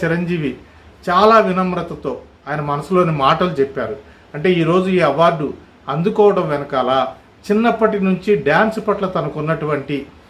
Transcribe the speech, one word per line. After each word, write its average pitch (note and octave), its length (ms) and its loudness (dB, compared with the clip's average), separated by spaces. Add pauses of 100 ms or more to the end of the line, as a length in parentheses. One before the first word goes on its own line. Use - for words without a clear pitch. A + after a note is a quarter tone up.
చిరంజీవి E3 520 -2 (540)
చాలా G#3+ 280 6
వినమ్రతతో F3 840 -2 (280)
ఆయన D3+ 120 -6
మనసులోని D#3 520 0
మాటలు D#3 380 2
చెప్పారు. C3+ 460 -4 (380)
అంటే, E3 180 0
ఈరోజు F3 360 2
ఈ F3+ 120 2
అవార్డు D#3 540 2 (340)
అందుకోవడం F3+ 600 2
వెనకాల C3+ 580 0 (440)
చిన్నప్పటి G#3 500 0
నుంచి F#3+ 360 0
డ్యాన్స్ G3+ 520 0
పట్ల F#3+ 180 -2
తనకున్నటువంటి D3+ 1000 -4 (240)